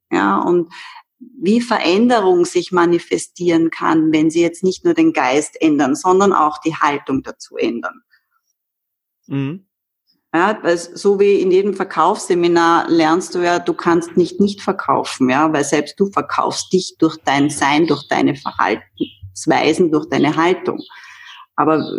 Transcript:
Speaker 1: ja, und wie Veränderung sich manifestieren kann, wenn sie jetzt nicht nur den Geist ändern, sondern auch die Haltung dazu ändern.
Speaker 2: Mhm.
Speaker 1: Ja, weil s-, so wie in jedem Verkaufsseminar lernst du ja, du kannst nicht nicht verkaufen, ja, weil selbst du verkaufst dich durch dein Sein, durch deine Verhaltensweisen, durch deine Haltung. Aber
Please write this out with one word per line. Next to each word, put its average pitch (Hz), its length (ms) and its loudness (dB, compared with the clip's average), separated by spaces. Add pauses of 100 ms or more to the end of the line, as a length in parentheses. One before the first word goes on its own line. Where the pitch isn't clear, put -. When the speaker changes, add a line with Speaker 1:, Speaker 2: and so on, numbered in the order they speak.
(100)
Speaker 1:
ja, 196 280 0
und 175 340 0 (480)
wie 214 400 0
Veränderung 196 840 2
sich 175 280 -2
manifestieren 170 1000 0
kann, 160 420 0
wenn 156 180 2
sie 170 120 0
jetzt 170 220 -2
nicht 185 200 -2
nur 170 100 2
den 160 180 2
Geist 143 480 -2
ändern, 147 340 2
sondern 185 380 2
auch 151 260 0
die 160 160 -6
Haltung 139 480 -2
dazu - 340 -16
ändern. - 460 -6 (1200)
Speaker 2:
Mhm. 139 400 -6 (680)
Speaker 1:
Ja, 196 280 0
weil 175 120 0
s-, 170 200 -8
so 196 260 0
wie 202 200 4
in 185 120 2
jedem 196 220 2
Verkaufsseminar 170 1160 0
lernst 165 440 2
du 185 40 -4
ja, 175 220 0
du 170 120 -4
kannst 170 440 0
nicht 175 240 0
nicht 202 200 0
verkaufen, - 680 -2
ja, 151 220 2
weil 143 120 0
selbst 147 360 -2
du 196 100 2
verkaufst - 600 -4
dich - 260 -2
durch 160 260 0
dein 139 260 0
Sein, 147 360 2
durch 147 220 -2
deine 139 260 0
Verhaltensweisen, - 1600 -2
durch 147 160 -2
deine 143 260 0
Haltung. 170 480 -2 (720)
Aber 151 240 0 (200)